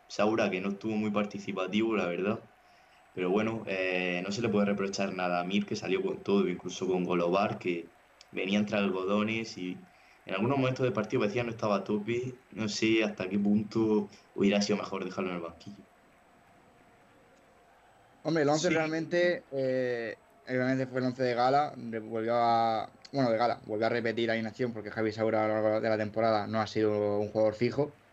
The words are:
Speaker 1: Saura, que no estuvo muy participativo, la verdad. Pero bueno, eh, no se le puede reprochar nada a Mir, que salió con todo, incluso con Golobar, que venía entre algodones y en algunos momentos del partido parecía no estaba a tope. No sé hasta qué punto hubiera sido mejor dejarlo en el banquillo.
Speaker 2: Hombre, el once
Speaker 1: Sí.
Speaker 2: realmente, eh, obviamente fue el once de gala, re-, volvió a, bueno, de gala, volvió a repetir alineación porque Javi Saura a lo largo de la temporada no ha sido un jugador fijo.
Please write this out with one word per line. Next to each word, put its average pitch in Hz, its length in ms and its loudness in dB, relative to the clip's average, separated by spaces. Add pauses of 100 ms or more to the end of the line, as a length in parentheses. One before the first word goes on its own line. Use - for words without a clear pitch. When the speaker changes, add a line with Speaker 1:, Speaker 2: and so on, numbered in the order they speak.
Speaker 1:
Saura, 107 420 2
que 92 120 -2
no 98 80 -2
estuvo 107 260 -4
muy 107 160 0
participativo, 101 840 -2
la 92 100 2
verdad. 92 340 0 (760)
Pero 90 160 0
bueno, 110 360 0
eh, 92 600 0
no 101 80 -4
se 117 80 -4
le 110 80 0
puede 101 160 4
reprochar 98 480 -2
nada 90 260 0
a 87 60 -2
Mir, 101 200 0
que 110 120 -6
salió 92 240 -2
con 95 160 -2
todo, 95 320 2
incluso 90 360 -6
con 92 200 2
Golobar, 90 520 2
que 85 280 -4 (480)
venía 95 260 0
entre 104 180 0
algodones 101 800 0
y 90 200 -6 (480)
en - 100 -6
algunos 123 220 2
momentos 131 260 0
del 123 80 2
partido 110 300 -2
parecía 113 240 0
no 117 60 -4
estaba 107 260 0
a 98 80 -4
tope. 117 480 -2 (180)
No 107 160 -4
sé 110 380 2
hasta 98 240 -4
qué 101 100 0
punto 107 680 2 (260)
hubiera 101 260 4
sido 101 160 0
mejor 92 280 -6
dejarlo 90 240 -4
en 87 80 -4
el 85 40 -6
banquillo. 82 360 -14 (2500)
Speaker 2:
Hombre, 151 200 0
el 139 60 4
once 156 180 2
Speaker 1:
Sí. 165 60 2
Speaker 2:
realmente, 160 720 0 (100)
eh, 127 640 -2 (320)
obviamente 127 380 0
fue 127 120 -4
el 127 60 0
once 127 180 -2
de 123 120 2
gala, 139 420 2
re-, 113 220 -8
volvió 113 360 -2
a, 113 540 2 (240)
bueno, 131 180 2
de 110 60 4
gala, 107 280 2
volvió 107 200 0
a 113 40 2
repetir 113 400 0
alineación 113 440 -2
porque 104 180 -8
Javi 110 220 0
Saura 110 320 2
a - 20 2
lo 107 140 2
largo 107 180 2
de 113 100 0
la 107 80 2
temporada 107 500 2
no 110 120 -2
ha 107 80 -2
sido 104 520 2
un 107 100 -2
jugador 110 240 2
fijo. 120 400 0 (200)